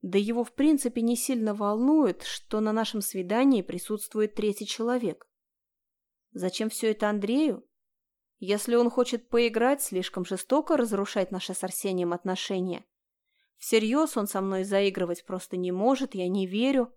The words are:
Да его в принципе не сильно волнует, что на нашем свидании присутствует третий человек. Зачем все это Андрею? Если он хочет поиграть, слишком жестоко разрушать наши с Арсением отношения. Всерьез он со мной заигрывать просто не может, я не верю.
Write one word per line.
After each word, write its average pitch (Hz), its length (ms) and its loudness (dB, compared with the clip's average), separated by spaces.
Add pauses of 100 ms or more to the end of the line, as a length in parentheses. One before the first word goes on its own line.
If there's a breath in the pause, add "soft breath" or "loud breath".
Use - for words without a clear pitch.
Да 190 160 0
его 226 260 0
в - 120 -8
принципе 277 480 2
не 240 120 2
сильно 226 380 -2
волнует, 214 680 2
что - 380 -4
на 214 120 2
нашем 220 280 -2
свидании 214 600 2
присутствует 208 720 -4
третий 208 320 -2
человек. 233 640 -4 (1000)
Зачем 185 400 -4
все 226 180 0
это 214 220 0
Андрею? 214 520 0 (760)
Если 208 340 -2
он 240 160 6
хочет 240 400 -2
поиграть, 240 540 2
слишком 185 420 -4
жестоко 285 520 0
разрушать 202 520 0
наши 185 240 -6
с - 100 -8
Арсением 185 480 -2
отношения. 185 760 -4 (720)
Всерьез 226 600 2
он 208 80 0
со 196 160 -4
мной 190 220 -2
заигрывать 190 640 0
просто 185 320 -8
не 180 140 -2
может, 247 440 0
я 180 120 -2
не 190 200 0
верю. 240 500 0